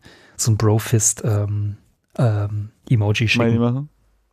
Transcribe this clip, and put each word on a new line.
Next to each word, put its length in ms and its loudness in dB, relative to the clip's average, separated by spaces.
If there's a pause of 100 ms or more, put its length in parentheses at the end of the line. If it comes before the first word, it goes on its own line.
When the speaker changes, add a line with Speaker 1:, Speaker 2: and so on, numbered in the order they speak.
(360)
Speaker 1:
so 160 0
ein 60 4
Brofist, 680 0
ähm, 520 -2 (400)
ähm, 520 -2 (200)
Emoji 380 2
schicken. 180 2
Speaker 2:
Smiley 140 2
machen? 300 -2 (440)